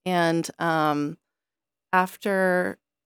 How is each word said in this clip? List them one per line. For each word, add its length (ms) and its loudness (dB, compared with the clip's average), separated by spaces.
And, 440 0
um, 580 0
after, 840 0